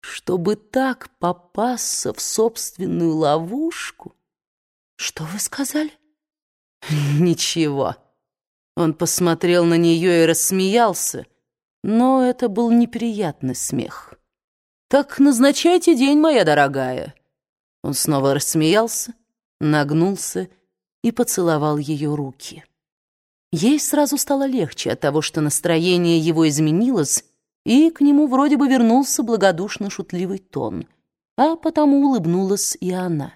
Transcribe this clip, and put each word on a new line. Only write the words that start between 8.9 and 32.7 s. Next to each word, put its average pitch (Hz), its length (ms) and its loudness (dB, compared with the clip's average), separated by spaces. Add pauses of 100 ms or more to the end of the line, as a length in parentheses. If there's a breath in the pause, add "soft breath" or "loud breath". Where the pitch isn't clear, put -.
посмотрел 175 720 0
на 170 120 2
нее 170 460 2
и 160 40 6
рассмеялся, 190 1000 0 (560)
но 254 420 2
это 247 240 -2
был 226 220 0
неприятный 226 840 0
смех. - 600 -10 (720)
«Так 277 300 0
назначайте 294 760 4
день, 277 220 4
моя 302 260 4
дорогая». 139 680 0 (680)
Он 143 100 -6
снова 139 420 0
рассмеялся, 170 800 0 (460)
нагнулся 156 880 -2 (540)
и 233 100 0
поцеловал 160 640 0
ее 147 400 -4
руки. 139 480 -12 (880)
Ей 233 280 2
сразу 294 380 0
стало 277 280 -2
легче 220 460 -4
от 120 80 -6
того, 147 220 0
что - 180 -4
настроение 170 800 0
его 160 300 2
изменилось, 156 760 0 (400)
и 294 260 4
к 330 100 -8
нему 285 260 4
вроде 277 300 2
бы 269 120 2
вернулся 254 540 2
благодушно-шутливый 190 1160 -2
тон, 113 480 -8 (500)
а 311 200 2
потому 285 520 2
улыбнулась 190 720 -2